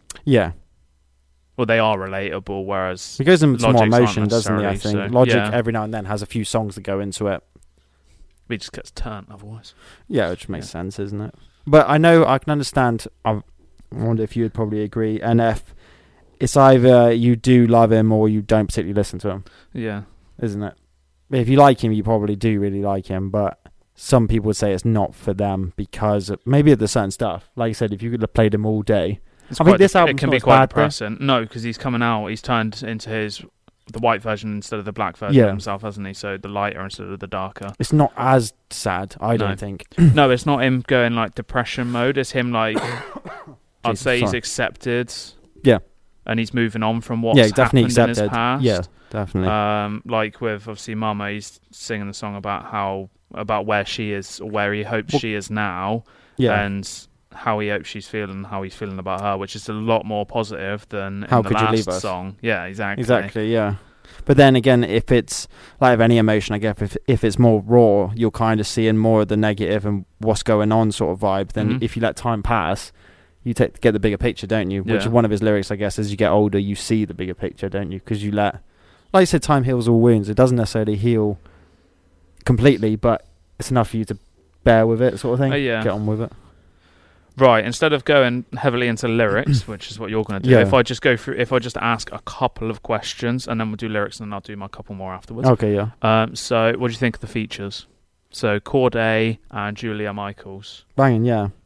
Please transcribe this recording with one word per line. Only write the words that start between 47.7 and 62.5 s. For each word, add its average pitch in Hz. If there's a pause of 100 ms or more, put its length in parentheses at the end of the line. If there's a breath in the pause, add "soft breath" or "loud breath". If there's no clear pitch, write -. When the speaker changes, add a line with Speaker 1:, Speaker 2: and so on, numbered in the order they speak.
Speaker 2:
happened 120
in 117
his 113
Speaker 1:
accepted. 104
Speaker 2:
past. 123
Speaker 1:
Yeah, 98 (300 soft breath)
definitely. 98
Speaker 2:
Um, 107
like 110
with, 107
obviously, 110
Mama, 104
he's - (140)
singing 104
the 98
song 101
about 101
how, 98 (240)
about 104
where 104
she 107
is, 98
or 107
where 104
he 104
hopes 110
Speaker 1:
Well, 143
Speaker 2:
she 110
is 101
now, 104 (320 soft breath)
Speaker 1:
yeah. 107
Speaker 2:
and 98 (460)
how 107
he 104
hopes 98
she's 104
feeling, 98
how 98
he's 95
feeling 98
about 92
her, 101
which 98
is 107
a 110
lot 110
more 104
positive 104
than 98
Speaker 1:
How 123
Speaker 2:
in 107
the 95
Speaker 1:
Could 104
You 110
Speaker 2:
last 110
Speaker 1:
Leave 104
Us? 92
Speaker 2:
song. 95
Yeah, 104